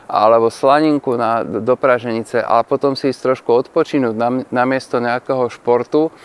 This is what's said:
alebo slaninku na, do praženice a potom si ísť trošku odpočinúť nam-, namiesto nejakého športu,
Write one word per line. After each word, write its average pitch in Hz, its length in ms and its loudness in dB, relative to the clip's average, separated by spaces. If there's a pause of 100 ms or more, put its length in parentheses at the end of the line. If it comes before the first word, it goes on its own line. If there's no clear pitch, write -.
(100)
alebo 113 400 4
slaninku 143 640 0
na, 117 320 -2
do 117 320 -2
praženice 117 640 -2
a 117 240 0
potom 135 320 -2
si 135 160 -2
ísť - 160 -2
trošku 123 240 0
odpočinúť 131 640 0
nam-, 120 320 -2
namiesto 127 480 -2
nejakého 123 480 -2
športu, 123 640 0 (140)